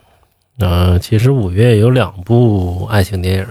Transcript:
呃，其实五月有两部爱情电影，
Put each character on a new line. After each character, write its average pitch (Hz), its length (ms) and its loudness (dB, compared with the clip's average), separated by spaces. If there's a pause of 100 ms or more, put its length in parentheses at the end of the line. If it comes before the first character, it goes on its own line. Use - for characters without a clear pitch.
(580)
呃， 90 400 2
其 107 220 -2
实 123 100 2
五 113 220 -2
月 110 260 2
有 113 140 2
两 117 200 0 (100)
部 98 640 0
爱 104 180 0
情 92 180 -6
电 92 160 -2
影， 95 140 -6